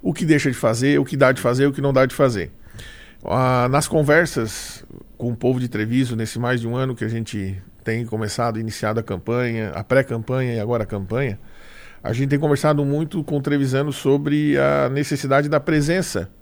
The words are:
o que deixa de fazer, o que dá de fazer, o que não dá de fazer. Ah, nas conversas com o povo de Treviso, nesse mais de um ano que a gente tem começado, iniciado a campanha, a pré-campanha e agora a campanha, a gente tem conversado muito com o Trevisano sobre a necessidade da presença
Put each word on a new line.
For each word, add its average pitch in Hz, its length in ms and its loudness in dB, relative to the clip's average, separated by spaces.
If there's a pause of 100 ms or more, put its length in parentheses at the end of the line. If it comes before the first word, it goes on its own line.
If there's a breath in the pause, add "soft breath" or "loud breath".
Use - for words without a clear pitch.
o 170 120 -2
que 156 120 -2
deixa 147 260 4
de 117 60 -4
fazer, 131 420 2
o 139 60 2
que - 100 -8
dá 135 160 6
de 131 80 0
fazer, 127 260 2
o 143 60 4
que 135 80 -6
não 139 140 0
dá 131 120 6
de 123 80 -4
fazer. 110 380 2 (720 loud breath)
Ah, 127 480 2
nas 143 160 2
conversas 147 960 0 (340)
com 120 140 -4
o 113 40 -4
povo 127 260 0
de 123 80 -4
Treviso, 117 440 0
nesse 110 240 -4
mais 120 220 0
de 117 80 -6
um 117 80 -4
ano 131 180 -2
que 117 120 -6
a - 20 -2
gente 104 500 -6 (280)
tem 113 200 -2
começado, 110 540 -4
iniciado 110 400 -2
a 110 40 -6
campanha, 113 680 -2
a 82 120 -8
pré-campanha 127 760 0
e 113 40 -2
agora 110 240 -2
a - 20 -2
campanha, 107 540 -4 (640 loud breath)
a - 80 -4
gente 131 200 0
tem 147 60 2
conversado 147 460 2
muito 151 400 -2
com 147 140 -4
o 139 40 -2
Trevisano 139 520 0
sobre 143 640 2
a 139 320 2
necessidade 139 580 0
da 147 140 2
presença 151 680 0 (120)